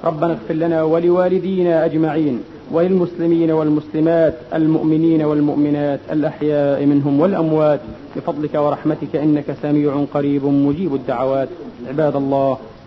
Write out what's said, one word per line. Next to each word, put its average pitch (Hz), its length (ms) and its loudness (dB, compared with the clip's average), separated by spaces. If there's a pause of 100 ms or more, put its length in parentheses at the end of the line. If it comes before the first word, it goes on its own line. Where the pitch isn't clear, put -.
ربنا 160 280 0
اغفر 160 220 -6
لنا 160 280 0
ولوالدينا 175 1000 2
أجمعين 156 560 0 (300)
وللمسلمين 170 800 2
والمسلمات 156 840 2 (200)
المؤمنين 160 680 2
والمؤمنات 147 800 0 (120)
الأحياء 147 720 0
منهم 143 340 2
والأموات 156 600 2 (360)
بفضلك 147 380 -6
ورحمتك 151 640 -2
إنك 147 460 0
سميع 147 420 0 (100)
قريب 143 300 0
مجيب 143 500 2
الدعوات. 131 540 -2 (400)
عباد 143 280 0
الله، 139 420 0 (280)